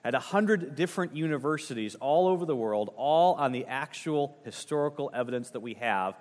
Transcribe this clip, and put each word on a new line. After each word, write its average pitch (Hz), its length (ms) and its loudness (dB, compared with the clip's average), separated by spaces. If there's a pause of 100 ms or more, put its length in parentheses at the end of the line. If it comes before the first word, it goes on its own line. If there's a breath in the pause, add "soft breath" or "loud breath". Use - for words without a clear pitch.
at 120 120 2
a 131 40 2
hundred 196 560 2
different 175 400 -2
universities 147 800 -2
all 156 320 4
over 180 160 2
the 156 120 0
world, 107 420 0
all 160 380 4
on 139 160 2
the 127 160 -4
actual 143 760 -4
historical 147 680 -4
evidence 123 380 -4
that 123 80 -10
we 113 160 -10
have 98 460 0